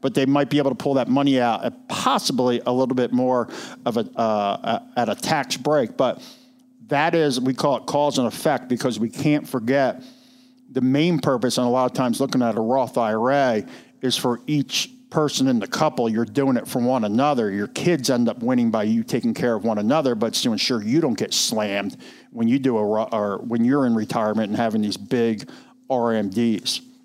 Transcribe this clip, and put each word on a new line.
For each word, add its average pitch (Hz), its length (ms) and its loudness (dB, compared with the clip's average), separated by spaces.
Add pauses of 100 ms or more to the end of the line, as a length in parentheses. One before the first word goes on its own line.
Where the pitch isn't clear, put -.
but 131 140 -4
they 139 100 2
might 143 260 2
be 143 80 2
able 135 120 2
to 120 60 -4
pull 139 180 -2
that 123 140 0
money 135 320 2
out 120 240 0
at - 240 -8
possibly 127 760 0
a 123 80 0
little 127 220 0
bit 123 180 0
more 127 360 2 (360)
of 117 120 -2
a, 117 200 -2
uh, 110 680 0 (100)
at 120 120 0
a 104 80 -2
tax 147 400 -2
break. 135 400 0
But 127 260 0 (640)
that 156 300 0
is, 143 240 2
we 131 140 -2
call 139 240 0
it - 80 -10
cause 147 320 0
and 123 100 0
effect, 135 400 -2
because 117 320 -2
we 113 100 -2
can't 147 380 0
forget 127 520 0 (680)
the 131 100 -2
main 143 380 2
purpose, 127 400 0
and 127 80 0
a 120 40 2
lot 127 200 2
of - 60 -8
times 123 240 0
looking 135 200 0
at 113 160 0
a 117 40 -2
Roth 123 360 0
I 110 180 0
R 117 180 2
A, 123 340 2 (340)
is 127 160 -2
for 120 300 -2
each - 460 -2 (180)
person 143 380 2
in 123 100 2
the 98 80 -2
couple. 123 420 0
You're 113 160 0
doing 131 320 0
it - 120 -4
for 135 120 -4
one 123 220 2
another. 117 480 2
Your 101 160 -2
kids 139 440 0
end 120 180 2
up 117 160 -6
winning 120 260 2
by 107 140 0
you 113 180 2
taking 117 320 -2
care 120 220 0
of 98 80 -6
one 110 140 0
another, 127 360 2
but 110 120 0
it's 110 160 -2
to 123 100 2
ensure 110 280 -2
you 117 200 2
don't 131 180 0
get 104 160 -4
slammed 101 640 -2 (340)
when 117 160 -2
you 131 140 4
do 127 180 2
a 107 80 2
Ro-, 107 240 0
or 104 280 -2
when 117 260 -2
you're 135 220 4
in 117 100 2
retirement 107 540 0
and 107 60 -2
having 113 260 0
these 101 140 -2
big 113 540 -2 (400)
R 117 220 2
M 107 180 0
Ds. 113 520 -2 (220)